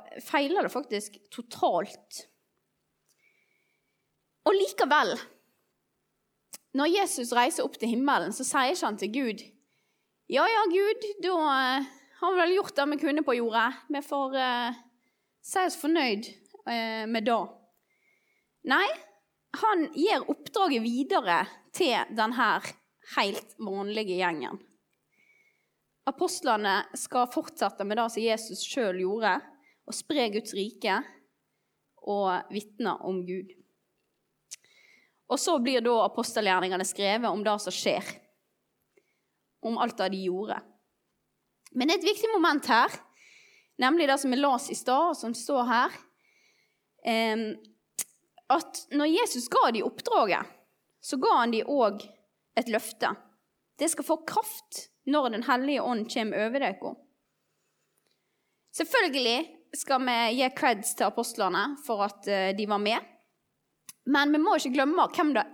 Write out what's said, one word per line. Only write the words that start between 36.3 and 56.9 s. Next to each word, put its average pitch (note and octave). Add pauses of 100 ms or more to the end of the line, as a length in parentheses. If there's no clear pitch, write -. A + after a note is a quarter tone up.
skrevet G3+
om G3+
det G#3
som -
skjer, - (1600)
om A3+
alt A#3
det F#3+
de F#3+
gjorde. G3 (1120)
Men B3
det F#4
er -
et F4
viktig A4
moment D#4+
her, B3 (800)
nemlig D4
det C4+
som C#4
vi B3
las C#4
i A#3+
stad, C4+
og D#4+
som A3+
står B3+
her, B3 (1040)
ehm, A3+ (920)
at - (100)
når D4
Jesus E4+
ga B4
de A3+
oppdraget, B3+ (640)
så C#4+
ga G#4
han A#3
de A3+ (100)
også A3 (480)
et B3
løfte. - (640)
«Det D#4
skal D4+
få D#4+
kraft - (160)
når C#4
Den A3
hellige C4+
ånd A#3
kommer G#3+
over A#3+
dere.» G3+ (1800)